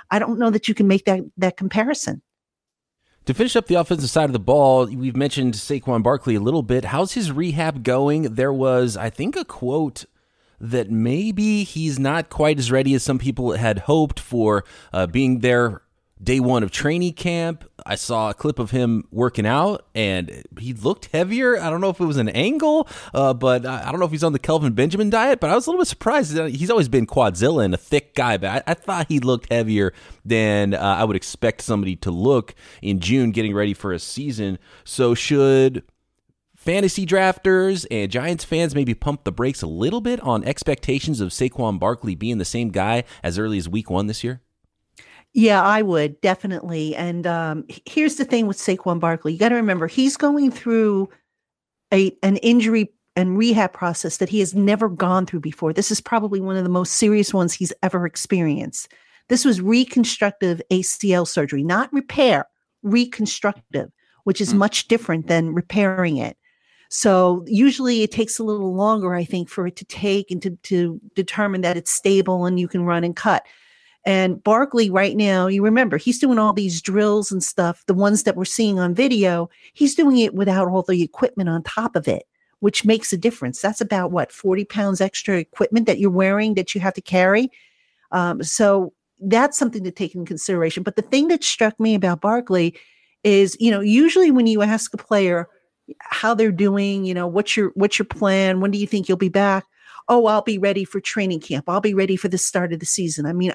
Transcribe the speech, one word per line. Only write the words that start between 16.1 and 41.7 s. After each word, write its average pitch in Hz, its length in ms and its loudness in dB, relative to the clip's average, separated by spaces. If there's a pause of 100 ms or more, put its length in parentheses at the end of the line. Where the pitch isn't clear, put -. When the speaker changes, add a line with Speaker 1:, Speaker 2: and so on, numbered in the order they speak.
Speaker 2:
day 127 160 2
one 123 220 2
of 98 80 -2
training 170 440 -2
camp. 170 540 -6 (160)
I - 120 -6
saw 110 340 -2
a 101 60 -6
clip - 240 -4
of 113 100 -4
him 120 400 0
working 113 380 -2
out, 160 480 0
and 95 480 -4 (160)
he 120 120 -10
looked 123 360 -4
heavier. 220 520 0
I 165 120 -4
don't 170 100 -4
know 196 80 0
if 175 100 -4
it 180 60 -2
was 151 120 0
an 110 120 0
angle, 302 580 0 (240)
uh, 135 220 2
but 127 320 0
I, 131 220 -8
I 135 40 -6
don't 165 80 -4
know 180 60 0
if 156 60 -2
he's 156 120 -4
on 165 100 2
the 139 40 0
Kelvin 151 360 0
Benjamin 165 360 0
diet, 233 300 2
but 151 100 -2
I 185 60 2
was 247 100 0
a 320 60 -4
little 359 100 2
bit 349 60 0
surprised. 220 500 -2
He's 160 320 -2
always 202 200 2
been 117 180 2
quadzilla 117 580 2
and 90 80 0
a 92 40 -2
thick - 360 -2
guy, 120 240 0
but 98 300 -4
I, 156 40 0
I - 40 0
thought 175 340 -6
he 151 100 2
looked 123 320 -2
heavier 107 420 2 (300)
than, 104 520 2
uh, - 40 -2
I 98 260 0
would 104 100 0
expect - 480 -4
somebody 101 320 -2
to 92 160 -6
look 110 420 0 (300)
in 98 160 0
June 117 320 0
getting 104 240 -2
ready 104 180 0
for 95 180 -8
a 87 60 -4
season. 107 640 -8 (240)
So 120 320 2
should 135 640 2 (720)
fantasy 190 520 -2
drafters 190 800 2
and 101 220 -4
Giants 151 320 -4
fans 160 320 -2
maybe 131 180 0
pump 143 300 -6
the 98 80 -4
brakes 123 320 -4
a 85 40 -6
little 120 340 -2
bit 240 180 -2
on 117 240 -2
expectations 139 760 -4
of 95 100 -2
Saquon 113 500 -2